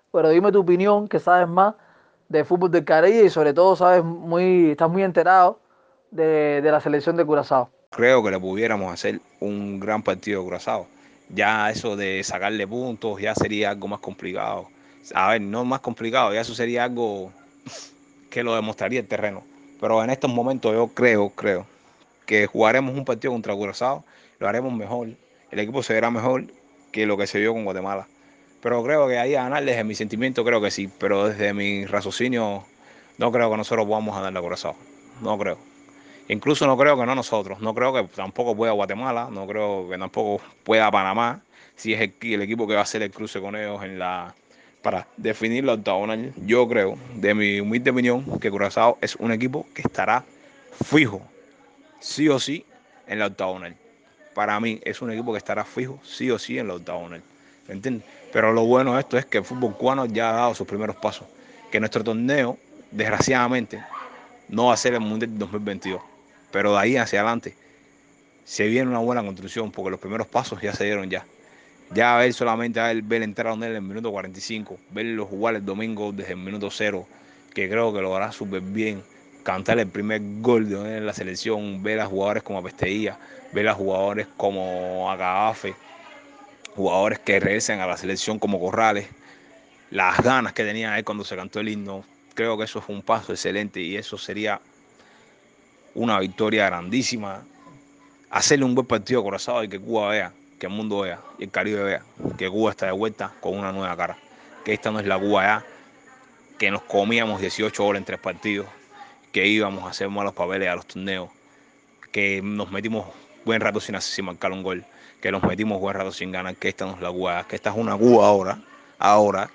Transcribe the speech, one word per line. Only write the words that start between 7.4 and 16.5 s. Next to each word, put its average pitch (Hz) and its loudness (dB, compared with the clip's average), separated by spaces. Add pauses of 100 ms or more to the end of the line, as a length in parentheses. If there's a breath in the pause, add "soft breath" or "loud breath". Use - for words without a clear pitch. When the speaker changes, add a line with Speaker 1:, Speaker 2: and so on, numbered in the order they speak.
Speaker 2:
Creo 123 4
que 98 2
le 92 -2
pudiéramos 98 -2
hacer 104 -4 (180)
un 101 -6
gran 107 -2
partido 98 -2
a 90 -6
Curazao. 90 -6 (420 soft breath)
Ya 104 2
eso 110 -4
de 95 -2
sacarle 101 -2
puntos 113 -6
ya 104 -2
sería 104 0
algo 101 -6
más 101 -8
complicado. 98 -8 (440 soft breath)
A 95 2
ver, 113 0
no 107 -6
más 131 -4
complicado, 113 0
ya 110 0
eso 117 -8